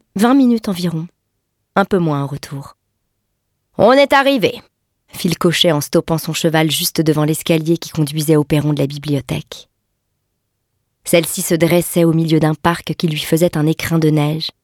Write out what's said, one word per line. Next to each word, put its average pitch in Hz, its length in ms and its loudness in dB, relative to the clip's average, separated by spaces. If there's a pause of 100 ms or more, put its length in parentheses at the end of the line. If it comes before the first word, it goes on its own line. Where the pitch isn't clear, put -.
(160)
vingt 233 200 4
minutes 240 340 2
environ, 170 380 -4 (680)
un 196 100 2
peu 202 120 0
moins 151 260 -2
en 139 40 -4
retour. « 139 500 -14 (1000)
On 214 140 6
est 277 220 4
arrivé », 269 480 2 (460)
fit - 220 -4
le 165 60 -4
cocher 175 360 2
en 147 80 0
stoppant 160 380 -2
son 156 160 -8
cheval 160 380 0
juste 165 280 -4
devant 151 240 2
l'escalier 160 540 0
qui - 140 -14
conduisait 156 440 0
au 147 80 4
perron 151 300 0
de 143 60 -2
la 143 80 0
bibliothèque. 147 800 -8 (1300)
Celle-ci - 380 0
se 180 120 -4
dressait 170 500 2
au 165 100 4
milieu 160 260 2
d'un 156 160 0
parc - 400 -4
qui - 120 -2
lui 151 120 -4
faisait 170 360 0
un 151 120 0
écrin 160 320 -2
de 156 100 2
neige. 151 400 -2 (140)